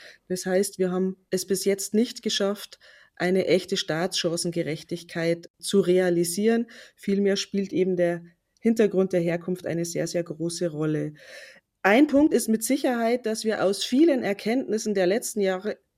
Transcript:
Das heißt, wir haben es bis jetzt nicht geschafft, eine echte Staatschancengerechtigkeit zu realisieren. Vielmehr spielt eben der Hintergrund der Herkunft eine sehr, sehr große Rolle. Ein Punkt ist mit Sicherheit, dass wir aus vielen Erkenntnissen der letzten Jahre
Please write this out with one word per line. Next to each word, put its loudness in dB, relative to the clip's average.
Das -6
heißt, 0
wir 0
haben -2
es -4
bis -2
jetzt -2
nicht 0
geschafft, -4
eine 0
echte 2
Staatschancengerechtigkeit -4
zu 2
realisieren. 2
Vielmehr 0
spielt -4
eben 2
der 0
Hintergrund 2
der 2
Herkunft -2
eine -2
sehr, -4
sehr -4
große -6
Rolle. -2
Ein 6
Punkt 4
ist 0
mit 0
Sicherheit, 0
dass -4
wir -2
aus 0
vielen 4
Erkenntnissen -2
der 2
letzten -2
Jahre -2